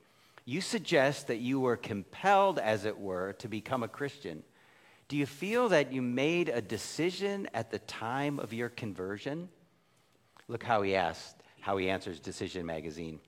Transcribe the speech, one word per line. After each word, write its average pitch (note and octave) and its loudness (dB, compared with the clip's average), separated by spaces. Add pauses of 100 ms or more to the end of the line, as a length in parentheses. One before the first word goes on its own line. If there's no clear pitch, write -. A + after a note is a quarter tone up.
(440)
You C3+ -4
suggest D3 2
that A#2+ 0
you B2+ 0
were B2 4
compelled, F#3 2
as G#2+ 2
it G#2 -2
were, F#2+ -4
to - -10
become A2 -2
a A2+ -4
Christian. G2+ -8 (680)
Do C#3+ -2
you C#3+ 2
feel A3+ 2
that C#3+ 6
you C3 0
made C#3+ 2
a A#2+ 0
decision F3+ -2
at A2+ -4
the G#2 -4
time C3+ -4
of A2 -6
your A#2 -2
conversion?" A2 -6 (1000)
Look A#2 -8
how A2+ 2
he G2 2
asked, E2+ 0 (240)
how G2+ 0
he F#2+ 2
answers F#2 -4
Decision F2+ -6
Magazine. D#2+ -6